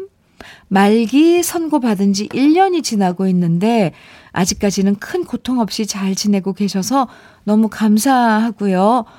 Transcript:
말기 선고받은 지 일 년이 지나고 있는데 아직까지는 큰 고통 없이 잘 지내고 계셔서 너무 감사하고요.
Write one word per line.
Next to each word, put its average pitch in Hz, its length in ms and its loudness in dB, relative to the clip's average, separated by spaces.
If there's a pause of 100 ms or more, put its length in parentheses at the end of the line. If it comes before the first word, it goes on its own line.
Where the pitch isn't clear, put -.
(680)
말기 233 760 2
선고받은 247 720 -2
지 202 200 -6
일 285 200 2
년이 359 280 2
지나고 190 460 -2
있는데 180 640 0 (400)
아직까지는 196 640 -2
큰 359 280 -6
고통 247 360 -6
없이 220 260 -4
잘 196 300 -4
지내고 196 380 -2
계셔서 208 540 -2 (380)
너무 214 240 2
감사하고요. 220 1400 0 (140)